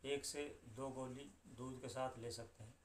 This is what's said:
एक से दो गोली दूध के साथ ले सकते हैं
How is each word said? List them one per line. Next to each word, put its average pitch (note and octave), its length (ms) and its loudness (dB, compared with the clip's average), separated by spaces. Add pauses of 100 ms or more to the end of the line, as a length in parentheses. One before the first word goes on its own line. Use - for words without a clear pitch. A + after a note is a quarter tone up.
एक C#3 200 6
से D3 240 2 (220)
दो C3 200 0
गोली C3 400 -2 (160)
दूध B2 340 -2
के B2 80 -2
साथ B2+ 300 2
ले A#2 140 0
सकते - 300 -6
हैं - 220 -10